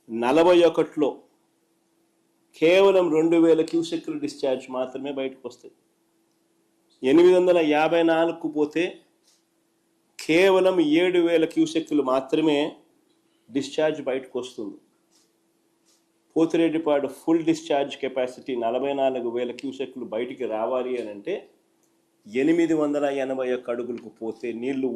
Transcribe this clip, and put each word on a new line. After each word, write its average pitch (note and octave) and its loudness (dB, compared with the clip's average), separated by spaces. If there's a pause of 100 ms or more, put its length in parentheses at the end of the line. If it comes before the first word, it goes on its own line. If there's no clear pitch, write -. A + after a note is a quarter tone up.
నలభై C#3 4 (120)
ఒకటిలో D#3 0 (1500)
కేవలం F#3 6 (120)
రెండు E3 4
వేల D#3+ 4 (120)
క్యూసెక్కుల D#3+ -4
డిశ్చార్జ్ C3 -4
మాత్రమే C3 -8
బయటకు C3 -10
వస్తాయి. - -20 (1300)
ఎనిమిది F3 8
వందల F3+ 4 (140)
యాభై D#3+ 2 (100)
నాలుగుకు E3 0
పోతే D3+ -2 (1400)
కేవలం F#3 4 (240)
ఏడు F3+ 2
వేల E3 2
క్యూసెక్కులు D#3 -2
మాత్రమే D3+ 0 (1000)
డిశ్చార్జ్ D3 -2
బయటకు C3 -6
వస్తుంది. A2+ -12 (1600)
పోతిరెడ్డిపాడు D#3+ 0 (120)
ఫుల్ E3 0
డిశ్చార్జ్ C#3 -2
కెపాసిటీ C3 -6 (100)
నలభై B2+ -2
నాలుగు B2+ -2
వేల A#2+ -4
క్యూసెక్కులు C3 -10
బయటికి B2 -6
రావాలి B2 -4
అని G#2+ -12
అంటే, D#3 -8 (920)
ఎనిమిది D#3 0
వందల D3 -2 (200)
ఎనభై C3 -6 (100)
ఒక్క B2 -10
అడుగులకు A#2 -10 (100)
పోతే A2 -10 (140)
నీళ్లు C3 -4